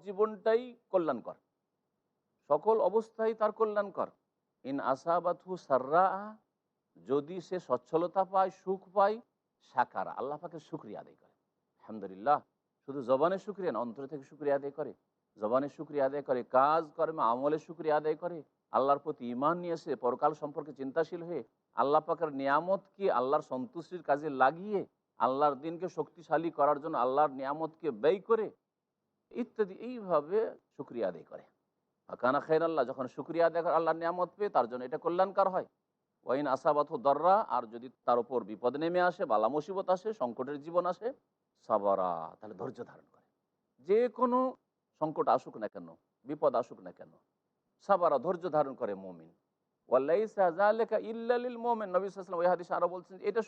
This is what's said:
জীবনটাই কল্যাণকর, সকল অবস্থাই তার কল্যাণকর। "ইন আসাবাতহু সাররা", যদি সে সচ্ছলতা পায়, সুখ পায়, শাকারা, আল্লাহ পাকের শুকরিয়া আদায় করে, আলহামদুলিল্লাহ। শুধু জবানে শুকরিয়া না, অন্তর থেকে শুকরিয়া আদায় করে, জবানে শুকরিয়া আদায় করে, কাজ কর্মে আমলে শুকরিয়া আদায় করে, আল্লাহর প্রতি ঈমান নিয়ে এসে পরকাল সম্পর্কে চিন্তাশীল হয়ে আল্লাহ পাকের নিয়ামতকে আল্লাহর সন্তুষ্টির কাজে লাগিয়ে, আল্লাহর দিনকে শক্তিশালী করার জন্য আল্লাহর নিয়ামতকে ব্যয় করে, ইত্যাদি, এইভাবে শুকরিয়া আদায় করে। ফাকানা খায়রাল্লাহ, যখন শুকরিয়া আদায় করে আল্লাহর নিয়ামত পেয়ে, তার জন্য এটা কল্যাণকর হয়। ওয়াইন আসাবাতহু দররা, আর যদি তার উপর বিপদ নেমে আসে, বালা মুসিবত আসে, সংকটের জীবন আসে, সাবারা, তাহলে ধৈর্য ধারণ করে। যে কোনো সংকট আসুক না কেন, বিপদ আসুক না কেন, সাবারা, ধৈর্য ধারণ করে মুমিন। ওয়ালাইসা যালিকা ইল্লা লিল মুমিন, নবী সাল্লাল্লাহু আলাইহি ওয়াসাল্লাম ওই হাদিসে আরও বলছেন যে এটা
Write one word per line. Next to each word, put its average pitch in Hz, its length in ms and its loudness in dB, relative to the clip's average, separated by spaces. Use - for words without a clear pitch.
জীবনটাই 214 580 2
কল্যাণকর, 143 480 0
সকল 156 260 4
অবস্থাই 220 520 -2
তার 214 180 2
কল্যাণকর। 208 500 -2
"ইন 135 120 -4
আসাবাতহু 170 600 -2
সাররা", 143 400 4
যদি 139 300 -2
সে - 160 -8
সচ্ছলতা 170 540 0
পায়, 190 180 4
সুখ 185 180 -4
পায়, 196 200 4
শাকারা, 104 520 -2
আল্লাহ 143 220 -6
পাকের 160 260 -14
শুকরিয়া 110 340 -12
আদায় - 200 -20
করে, - 120 -20
আলহামদুলিল্লাহ। 104 600 -2
শুধু 139 180 -8
জবানে 139 440 2
শুকরিয়া 185 260 -4
না, 107 120 -2
অন্তর 120 280 -10
থেকে 135 180 -10
শুকরিয়া 143 280 0
আদায় 139 200 -8
করে, 135 140 -6
জবানে 120 400 0
শুকরিয়া 147 320 -2
আদায় 139 200 -6
করে, 127 120 0
কাজ 151 260 6
কর্মে 160 260 -2
আমলে 147 340 0
শুকরিয়া 156 340 -2
আদায় 156 220 -2
করে, 175 160 -6
আল্লাহর 139 280 4
প্রতি 143 200 -8
ঈমান 147 280 0
নিয়ে 170 160 -4
এসে 127 140 -6
পরকাল 147 280 2
সম্পর্কে 147 380 -10
চিন্তাশীল 160 480 -4
হয়ে 175 140 -6
আল্লাহ 139 320 4
পাকের 160 220 -2
নিয়ামতকে 175 640 0
আল্লাহর 143 340 2
সন্তুষ্টির 151 500 -8
কাজে 147 260 0
লাগিয়ে, 175 380 0
আল্লাহর 135 440 2
দিনকে 165 240 -8
শক্তিশালী 160 720 -4
করার 143 240 4
জন্য 156 160 -6
আল্লাহর 135 400 2
নিয়ামতকে 156 500 -6
ব্যয় 185 260 4
করে, 220 180 2
ইত্যাদি, 208 320 -4
এইভাবে 185 500 0
শুকরিয়া 117 340 -6
আদায় 85 220 -10
করে। - 140 -16
ফাকানা 127 400 0
খায়রাল্লাহ, 160 440 2
যখন 131 160 -6
শুকরিয়া 160 400 -2
আদায় 165 180 0
করে 165 140 0
আল্লাহর 165 240 0
নিয়ামত 170 340 -2
পেয়ে, 202 200 -4
তার 123 140 4
জন্য 123 140 -8
এটা 135 200 -6
কল্যাণকর 190 500 2
হয়। 160 120 -2
ওয়াইন 143 200 0
আসাবাতহু 147 500 2
দররা, 156 300 4
আর 123 60 0
যদি 120 140 -12
তার 120 140 4
উপর 120 200 -2
বিপদ 120 220 -2
নেমে 175 180 0
আসে, 175 240 2
বালা 113 240 2
মুসিবত 185 420 -4
আসে, 185 180 0
সংকটের 131 440 -6
জীবন 170 280 0
আসে, 214 160 -8
সাবারা, 98 440 2
তাহলে 107 220 -16
ধৈর্য 123 180 -10
ধারণ - 240 -20
করে। - 120 -20
যে 202 100 4
কোনো 247 200 4
সংকট 156 280 -2
আসুক - 340 2
না 104 120 -4
কেন, 87 140 -14
বিপদ 143 320 0
আসুক 123 260 -6
না 85 120 -16
কেন, - 140 -20
সাবারা, 175 320 4
ধৈর্য 170 260 -4
ধারণ 135 240 0
করে 104 140 -4
মুমিন। 85 260 -16
ওয়ালাইসা 180 540 2
যালিকা 214 380 2
ইল্লা 233 340 -2
লিল 247 220 -6
মুমিন, 220 280 -2
নবী 190 140 2
সাল্লাল্লাহু 185 40 -12
আলাইহি 196 60 -16
ওয়াসাল্লাম 180 260 -6
ওই 180 80 6
হাদিসে 175 220 -4
আরও 170 140 2
বলছেন 180 300 -10
যে - 100 -12
এটা 214 200 0